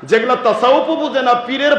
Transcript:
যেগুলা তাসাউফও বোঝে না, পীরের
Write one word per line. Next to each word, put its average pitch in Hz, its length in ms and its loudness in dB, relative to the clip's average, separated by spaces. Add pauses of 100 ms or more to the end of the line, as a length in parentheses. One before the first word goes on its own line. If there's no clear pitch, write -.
যেগুলা 240 400 0
তাসাউফও 262 520 2
বোঝে 269 260 -2
না, 240 120 2
পীরের 269 460 0